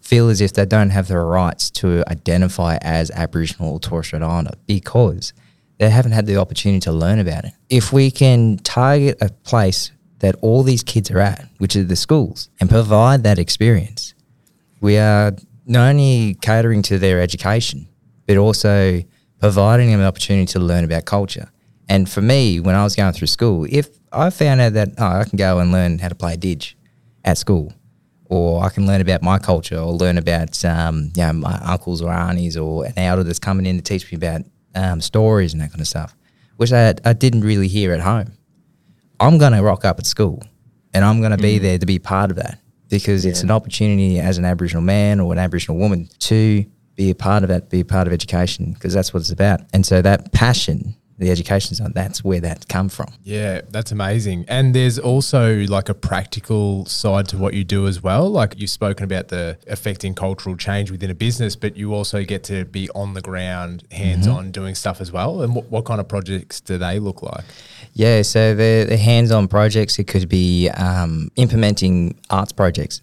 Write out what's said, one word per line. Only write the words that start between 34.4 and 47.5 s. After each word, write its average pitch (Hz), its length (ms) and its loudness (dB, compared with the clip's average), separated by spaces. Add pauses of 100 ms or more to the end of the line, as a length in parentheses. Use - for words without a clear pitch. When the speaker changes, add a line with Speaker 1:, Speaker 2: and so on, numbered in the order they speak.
Speaker 1:
um, 92 260 -2
stories 104 540 2
and 80 80 -6
that 73 80 -6
kind 80 100 -12
of 76 80 -6
stuff, - 260 -8 (440)
which 117 160 2
I, 117 200 4 (120)
I 117 80 4
didn't 120 280 2
really 101 280 0
hear 95 240 0
at 82 80 -4
home. 104 320 -2 (880)
I'm 160 160 6
gonna 117 260 6
rock 104 220 0
up 92 140 0
at - 60 -8
school, - 380 -2 (500)
and 98 120 4
I'm 110 160 4
gonna 107 160 2
be 101 220 2
Speaker 2:
Mm. - 20 0
Speaker 1:
there 92 160 2
to 87 80 0
be 92 120 2
part 95 320 0
of 87 80 -4
that, - 220 -8 (300)
because 98 340 0
it's 90 160 0
Speaker 2:
Yeah. 90 60 -4
Speaker 1:
an 90 60 0
opportunity 98 680 0
as 87 180 0
an 87 60 -2
Aboriginal 87 400 -2
man 101 380 2
or 87 100 0
an 85 80 -2
Aboriginal 85 380 -2
woman 90 320 -2 (100)
to 110 460 2 (320)
be 98 120 0
a 90 60 0
part 98 280 0
of 90 60 0
that, 87 200 -2